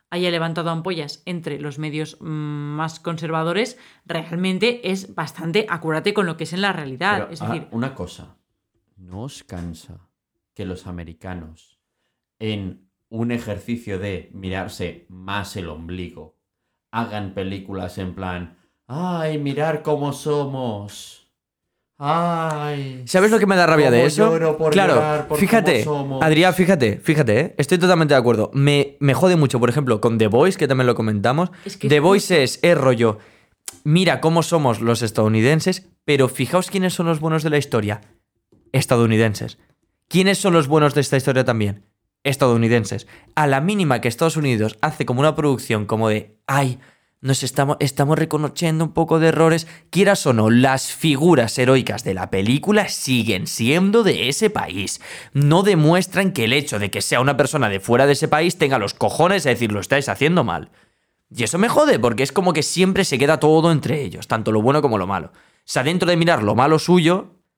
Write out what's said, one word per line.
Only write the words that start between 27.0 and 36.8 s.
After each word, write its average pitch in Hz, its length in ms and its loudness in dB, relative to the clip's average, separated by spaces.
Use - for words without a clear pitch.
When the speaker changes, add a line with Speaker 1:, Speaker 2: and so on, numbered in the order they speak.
Speaker 3:
fíjate, 131 380 2
¿eh? - 160 -4
Estoy 160 200 2
totalmente 165 360 4
de 135 60 6
acuerdo. 113 340 2
Me, 143 480 2
me 139 120 2
jode 180 220 4
mucho, 139 240 2
por 120 100 2
ejemplo, 120 300 0
con 113 180 2
The 110 100 2
Voice, 143 300 4
que 147 120 0
también 131 180 2
lo 120 80 2
comentamos. 120 560 0
Speaker 1:
Es 196 100 -14
que 139 140 -4
Speaker 3:
The 147 80 6
Speaker 1:
es 147 40 4
Speaker 3:
Voice 185 400 2
Speaker 1:
justo - 20 4
Speaker 3:
es, - 160 -4
es 165 60 4
rollo, 117 400 2
"Mira 156 380 2
cómo 165 220 2
somos 139 360 0
los 113 220 0
estadounidenses, 117 880 0
pero 135 240 2
fijaos 175 400 -2
quiénes 185 240 -2